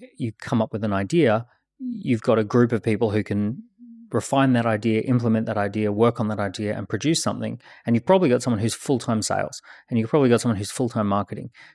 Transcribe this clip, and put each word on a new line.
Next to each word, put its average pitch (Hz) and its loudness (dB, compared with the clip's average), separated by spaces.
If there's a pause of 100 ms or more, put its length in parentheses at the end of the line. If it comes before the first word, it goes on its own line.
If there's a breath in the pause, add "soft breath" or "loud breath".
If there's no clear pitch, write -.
(180)
you 117 -6
come - -2
up 110 -2
with 107 -6
an 104 -2
idea, 113 2 (320)
you've 220 -4
got 110 4
a 110 2
group 120 4
of 110 -2
people 110 0
who 104 0
can 104 -4 (500)
refine 135 2
that 117 2
idea, 110 0
implement 113 0
that 110 -4
idea, 104 -2
work 113 2
on 107 -2
that 107 -4
idea, 104 -4
and 101 -10
produce 143 -2
something. 113 -6 (240 loud breath)
And 117 2
you've 113 -4
probably 185 4
got 120 2
someone 117 -2
who's 110 -2
full-time 117 -2
sales, - -4 (260 loud breath)
and 120 -2
you've 113 -2
probably 143 4
got 117 6
someone 117 0
who's 101 -6
full-time 113 -2
marketing. 101 -4 (240 loud breath)